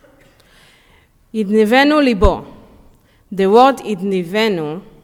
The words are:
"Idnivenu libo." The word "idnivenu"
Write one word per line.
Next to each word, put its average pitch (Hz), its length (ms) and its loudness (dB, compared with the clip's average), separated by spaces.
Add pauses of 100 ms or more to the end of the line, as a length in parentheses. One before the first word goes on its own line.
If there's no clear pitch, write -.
(1300)
"Idnivenu 220 720 2
libo." 190 420 0 (840)
The 190 160 -2
word 247 300 4
"idnivenu" 190 1040 -6 (220)